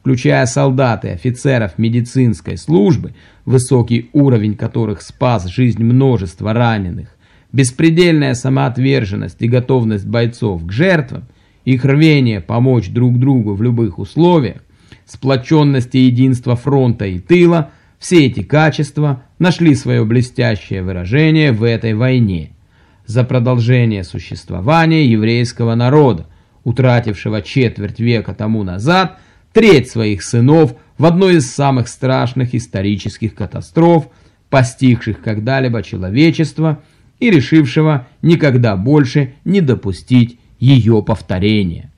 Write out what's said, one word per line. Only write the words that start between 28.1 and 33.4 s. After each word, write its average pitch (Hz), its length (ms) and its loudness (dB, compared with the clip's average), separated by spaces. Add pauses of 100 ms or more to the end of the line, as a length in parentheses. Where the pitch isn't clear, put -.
тому 107 300 -4
назад 120 560 -2 (320)
треть 190 380 4
своих 107 320 -4
сынов 139 520 2 (220)
в 131 80 -2
одной 175 320 4
из 135 140 0
самых 135 360 -2
страшных 127 680 -4
исторических 98 800 -6
катастроф, 165 760 0 (400)